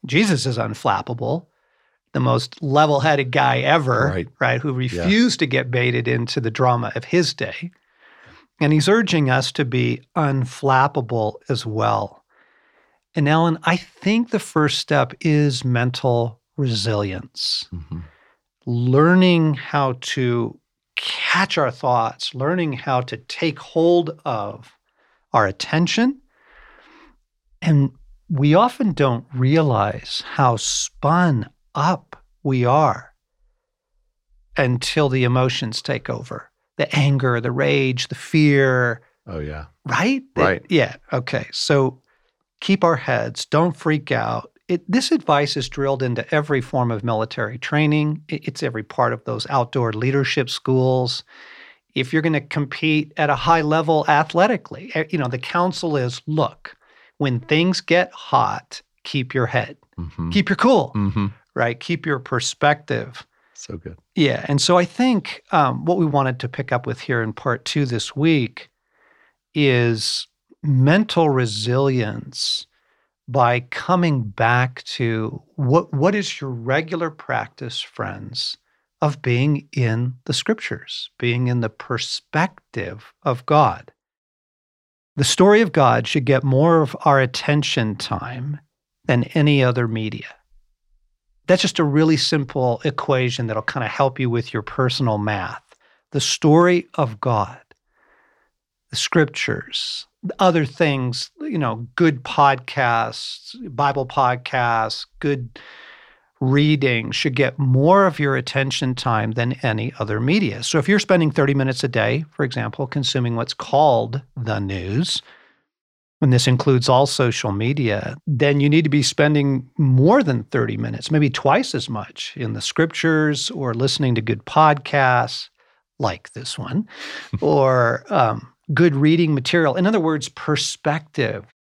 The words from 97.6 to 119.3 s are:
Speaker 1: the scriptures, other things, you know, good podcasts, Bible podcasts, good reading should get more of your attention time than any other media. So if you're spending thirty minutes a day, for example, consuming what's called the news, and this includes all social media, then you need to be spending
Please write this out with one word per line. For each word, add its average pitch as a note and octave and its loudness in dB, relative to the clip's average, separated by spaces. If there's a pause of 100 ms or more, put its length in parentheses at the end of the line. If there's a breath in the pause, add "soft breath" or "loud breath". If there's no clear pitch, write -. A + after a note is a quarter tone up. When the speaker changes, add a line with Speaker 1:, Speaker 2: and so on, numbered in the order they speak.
Speaker 1:
the - -10
scriptures, - -2 (300)
other E3+ 4
things, C3 -2
you D4 -6
know, A#2 -4
good D#3 2
podcasts, B2+ 0 (180)
Bible C#3 0
podcasts, B2 0 (140)
good C3 -4 (840 loud breath)
reading C3+ 2
should C3 -2
get B2+ 0
more D3 4
of E3+ -2
your C#3+ 0
attention C3 -2
time A2 -2
than A#2+ -2 (100)
any A2 -2
other G#2+ -4
media. C3 0
So - -2
if D3 0
you're G3+ 4
spending E3+ 4
thirty C#3+ 2
minutes C3+ 0
a C#3+ -2
day, A#2+ 0
for - -4
example, A#2+ -6
consuming B2 -2
what's A#2 -4
called C3 0 (140)
the A2 -4
news, G2 -4 (1000 soft breath)
and B2+ 4
this B2 4
includes B2 2
all C3 6
social A#2 -2
media, A2+ -4 (100)
then C#3+ 2
you C#3+ 4
need D#3+ 4
to D3+ 2
be C#3+ 2
spending C#3+ 2